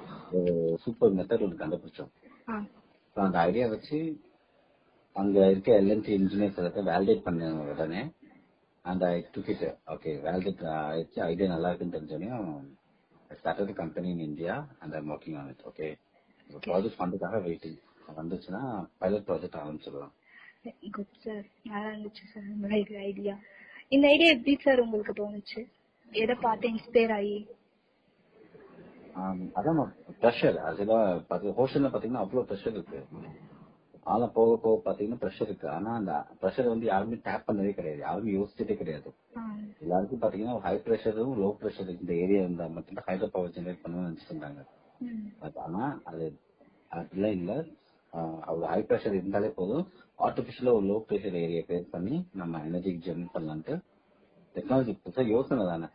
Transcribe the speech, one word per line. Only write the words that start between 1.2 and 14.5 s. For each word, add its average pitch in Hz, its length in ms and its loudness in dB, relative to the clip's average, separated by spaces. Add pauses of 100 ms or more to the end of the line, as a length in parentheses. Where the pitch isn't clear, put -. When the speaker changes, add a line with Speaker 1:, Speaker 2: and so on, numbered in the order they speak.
Speaker 1:
ஒன்று 85 220 -4
கண்டுபிடிச்சோம். 82 440 -6 (400)
Speaker 2:
ஆ. 214 140 -6 (520)
Speaker 1:
So, 101 80 2
அந்த 90 160 4
ஐடியா 101 280 4
வச்சு 151 520 -4 (960)
அங்க 98 380 6
இருக்க 98 200 2
எல் 101 200 8
அண்ட் 107 120 2
டி 98 200 2
இன்ஜினியர்ஸ் 98 360 2
எல்லாத்தையும் 90 260 -2
வேலிடேட் 98 360 4
பண்ண 82 320 -2
உடனே 80 580 -4 (680)
அந்த 90 260 0
I 87 180 0 (120)
took - 120 -4
it. - 120 -4 (260)
ஓகே, 78 380 -6
வேலிடேட் 90 380 -2
ஆயிடுச்சு, 78 560 -4
ஐடியா 90 300 2
நல்லா 85 220 0
இருக்குன்னு 87 260 -4
தெரிஞ்சோடனே 78 600 -6 (720)
I - 140 -18
started 95 240 -2
the 95 60 -8
company 87 320 -6
in 87 140 -2
India 82 460 -4 (160)